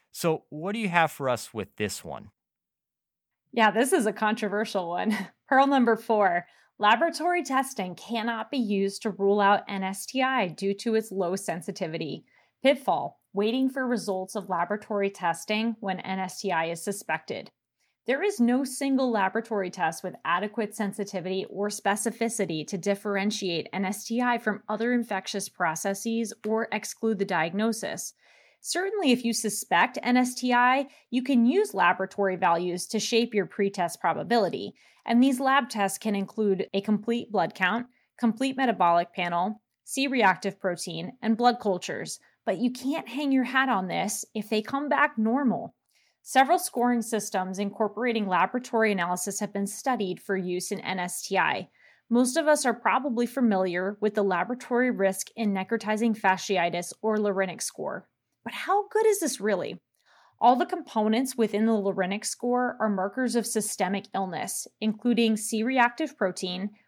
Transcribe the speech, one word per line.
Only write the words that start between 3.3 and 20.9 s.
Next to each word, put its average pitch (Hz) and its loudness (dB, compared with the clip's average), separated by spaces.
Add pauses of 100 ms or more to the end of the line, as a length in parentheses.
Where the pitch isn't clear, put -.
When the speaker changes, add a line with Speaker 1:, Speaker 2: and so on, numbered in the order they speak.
Speaker 2:
Yeah, 220 6
this 240 2
is 302 4
a 208 2
controversial 208 -2
one. 185 0 (180)
<laughs> - -20
Pearl 269 6
number 247 4
four, 196 2 (320)
laboratory 330 2
testing 262 -2
cannot 226 -6
be 285 -2
used 196 0
to 220 -2
rule 196 2
out 202 6
N 196 -4
S 196 -6
T 262 -2
I 254 2
due 196 -2
to 220 -2
its 220 -2
low 185 -2
sensitivity. 170 -6 (400)
Pitfall, 254 0 (140)
waiting 240 0
for 262 -4
results 190 -2
of 196 -6
laboratory 196 -2
testing 214 -2
when 190 -4
N 190 -6
S 185 -8
T 196 -4
I 165 0
is 170 -6
suspected. 160 -6 (560)
There 277 0
is 403 0
no 247 4
single 262 0
laboratory 202 0
test 170 -4
with 131 -8
adequate 208 -2
sensitivity 190 -4